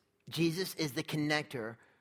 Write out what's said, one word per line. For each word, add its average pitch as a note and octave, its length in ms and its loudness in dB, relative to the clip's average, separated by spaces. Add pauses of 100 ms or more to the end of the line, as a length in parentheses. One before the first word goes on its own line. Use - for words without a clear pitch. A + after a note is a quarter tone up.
(300)
Jesus E3 460 2
is D#3 160 0
the D3 120 -2
connector D3 720 0 (260)